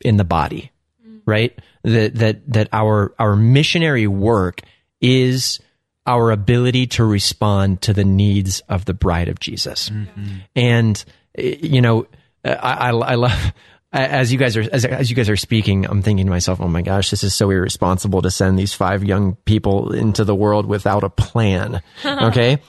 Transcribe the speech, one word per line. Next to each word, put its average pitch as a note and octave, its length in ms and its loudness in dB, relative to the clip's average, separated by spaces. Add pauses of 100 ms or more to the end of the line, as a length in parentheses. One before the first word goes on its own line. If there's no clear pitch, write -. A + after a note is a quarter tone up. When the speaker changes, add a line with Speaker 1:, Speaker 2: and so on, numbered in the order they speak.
Speaker 1:
in G#2+ 160 2
the G2+ 60 4
body, D#2+ 480 -2 (540)
right? A2 320 0 (260)
That, A2 320 0
that, A2 380 -2
that G#2+ 200 2
our, G#2+ 460 2
our G#2+ 160 2
missionary C3 720 2
work G2 540 0 (400)
is B2+ 580 0 (460)
our A#2 260 2
ability B2 560 0
to A#2+ 160 0
respond G2+ 800 0
to G#2+ 120 0
the G2 100 2
needs G2 580 2
of F#2+ 240 -6
the F#2 80 -4
bride F2 360 0
of F2 100 -8
Jesus. - 500 -10
Speaker 2:
Mm-hmm. G#2 360 -10 (300)
Speaker 1:
And, A#2 500 2 (320)
y-, C#3+ 240 -4
you D3 200 2
know, A2+ 260 2 (360)
I, B2+ 80 -4
I, B2+ 380 -2
I A#2+ 260 0
love, A#2+ 160 2 (600)
a-, - 20 -2
as C3 360 0
you C3 60 0
guys B2 200 0
are, A2 40 0 (100)
as, A#2+ 140 0
as B2+ 240 -2
you A#2 60 -2
guys A#2 140 0
are G#2 80 2
speaking, G2 480 0
I'm G2+ 160 -2
thinking F#2+ 240 2
to G2 60 2
myself, F2 300 -2
"Oh F2+ 60 -2
my E2+ 140 0
gosh, F#2+ 280 -2
this G#2 140 -4
is G2 100 -2
so G2+ 180 0
irresponsible F#2 720 0
to F#2 80 0
send F#2+ 280 2
these G2 140 -2
five G2 300 -2
young G2 320 0 (100)
people G#2 480 0
into A2 320 0
the G2+ 100 2
world G#2 300 0
without G2+ 380 0
a G2 60 -2
plan." G2+ 720 -2 (120)
Speaker 3:
<laughs> - 120 -12
Speaker 1:
Okay. B2+ 640 0